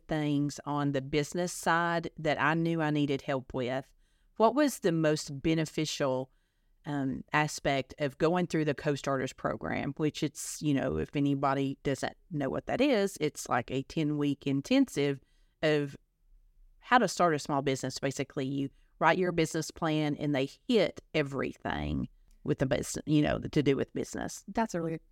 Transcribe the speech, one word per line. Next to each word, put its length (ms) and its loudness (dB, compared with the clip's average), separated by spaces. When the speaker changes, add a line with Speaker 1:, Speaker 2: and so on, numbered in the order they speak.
Speaker 1:
things 580 0
on 280 0
the 80 0
business 520 -2
side 640 0
that 240 0
I 120 4
knew 280 0
I 80 2
needed 320 0
help 320 -4
with. 320 -4
What 180 4
was 240 2
the 120 2
most 500 0
beneficial, 880 0
um, 380 -4
aspect 680 0
of 180 -2
going 300 2
through 180 0
the 80 2
Co-Starters 600 -2
program, 640 -4
which 260 -2
it's, 380 -6
you 120 2
know, 240 0
if 180 -2
anybody 680 0
doesn't 320 -2
know 180 -2
what 180 -4
that 140 0
is, 380 2
it's 300 -4
like 200 0
a 140 -2
ten-week 640 -2
intensive 720 2
of 360 2
how 180 4
to 100 4
start 280 4
a 40 0
small 220 -2
business. 380 -2
Basically, 460 -2
you 240 -2
write 180 6
your 140 2
business 400 0
plan 440 0
and 180 -2
they 160 0
hit 340 2
everything 960 -2
with 160 0
the 60 2
business, 400 -2
you 160 4
know, 180 2
to 220 0
do 140 4
with 180 -4
business. 500 -6
Speaker 2:
That's 200 -2
a 80 -4
really 180 -6